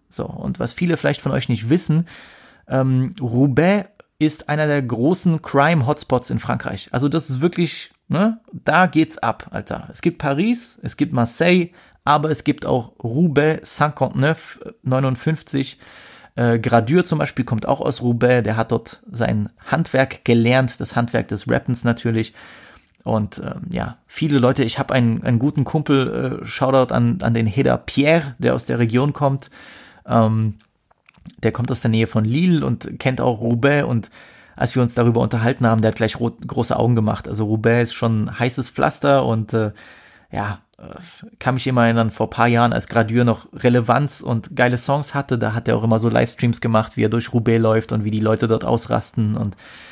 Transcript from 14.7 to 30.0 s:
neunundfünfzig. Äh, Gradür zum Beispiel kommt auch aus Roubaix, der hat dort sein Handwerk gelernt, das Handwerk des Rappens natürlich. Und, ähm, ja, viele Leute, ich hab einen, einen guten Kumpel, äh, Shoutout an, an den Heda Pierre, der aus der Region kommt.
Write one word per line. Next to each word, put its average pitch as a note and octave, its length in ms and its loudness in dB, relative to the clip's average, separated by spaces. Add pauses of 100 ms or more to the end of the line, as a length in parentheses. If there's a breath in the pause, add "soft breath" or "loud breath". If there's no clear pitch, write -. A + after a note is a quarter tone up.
neunundfünfzig. C3+ 960 -2 (560 loud breath)
Äh, A#2 240 2
Gradür A#2 440 4
zum D#3+ 140 -2
Beispiel C#3 280 -2
kommt A2 220 -2
auch C3+ 140 0
aus - 220 -4
Roubaix, B2 400 4
der G#2+ 140 -2
hat A#2 140 -2
dort - 380 -4
sein A2 400 -2 (160)
Handwerk - 580 -2
gelernt, B2 580 2
das B2 140 -8
Handwerk A#2+ 340 -2
des G#2+ 200 -6
Rappens A#2+ 340 -2
natürlich. A2+ 500 -2 (680 loud breath)
Und, G#2+ 400 -2
ähm, - 280 -10
ja, - 340 -6
viele D3 320 -2
Leute, C3 260 2
ich A2+ 140 -2
hab C#3 140 -4
einen, A#2 320 2
einen A#2+ 160 2
guten C#3+ 240 0
Kumpel, C3 800 -2
äh, - 20 -12
Shoutout B2+ 480 0
an, A#2+ 300 2
an A#2 100 2
den A2+ 140 2
Heda B2+ 300 2
Pierre, C#3+ 600 0
der B2 160 2
aus B2 120 -4
der B2+ 120 -2
Region A#2+ 360 2
kommt. C#3 360 -2 (560 loud breath)